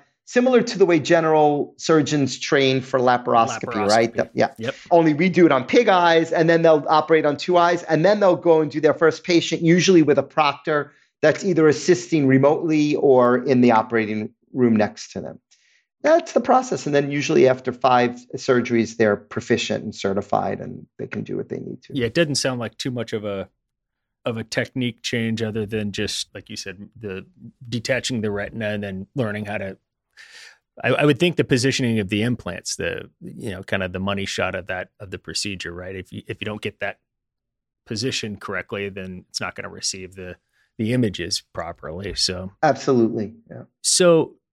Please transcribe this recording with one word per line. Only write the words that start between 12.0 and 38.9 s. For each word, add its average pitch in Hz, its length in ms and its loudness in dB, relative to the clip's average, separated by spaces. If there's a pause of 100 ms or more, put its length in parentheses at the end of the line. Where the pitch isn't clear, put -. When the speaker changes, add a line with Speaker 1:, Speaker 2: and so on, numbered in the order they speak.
Speaker 1:
remotely 147 680 2
or 123 480 4
in 131 160 2
the 123 120 6
operating 107 580 0 (240)
room 123 200 2
next 104 380 -2
to - 80 -10
them. - 180 -14 (640)
That's 330 300 2
the 277 80 2
process. 254 460 0
And 143 100 -2
then 143 160 0
usually 143 340 2
after 127 280 0
five 123 380 2 (260)
surgeries, 120 580 0
they're 104 220 2
proficient - 680 -4
and 107 100 -10
certified, 98 680 -4
and 98 260 -16 (100)
they - 100 -12
can - 160 -8
do - 120 -10
what - 140 -8
they - 100 -10
need - 240 -14
to. - 100 -20
Speaker 2:
Yeah, 127 120 -4
it 113 80 -4
doesn't 156 220 0
sound 127 260 -4
like 107 160 -10
too - 120 -8
much 120 220 -8
of 107 140 -6
a, 98 240 -6 (760)
of 113 140 -6
a 110 80 -8
technique 120 560 -6
change 113 400 -4
other 107 240 -6
than 107 260 -6
just, - 420 -6
like 101 160 -18
you 107 60 -14
said, 98 320 -14 (100)
the 98 280 -12 (420)
detaching 120 540 -4
the 107 100 -4
retina 104 380 -6
and 107 120 -6
then 98 320 -10
learning 107 300 -4
how 104 140 -8
to, - 200 -10 (1040)
I, 117 120 -2
I 135 120 0
would 147 140 4
think 175 160 0
the 143 80 0
positioning 123 560 0
of 98 80 -4
the 104 140 -2
implants, 110 560 -6
the, - 320 -8 (100)
you - 300 -14
know, 92 140 -10
kind 95 200 -4
of 92 80 -6
the 92 80 -8
money 98 260 -4
shot 92 300 -6
of 90 120 -12
that, 90 240 -10 (100)
of 98 100 -16
the 92 80 -12
procedure, 87 540 -10
right? 92 240 -12
If 92 160 -14
you, 104 140 -12
if 113 120 -10
you 104 60 -10
don't 107 160 -8
get - 180 -10
that 101 200 -10 (840)
positioned 110 540 -8
correctly, 101 480 -8
then 92 400 -14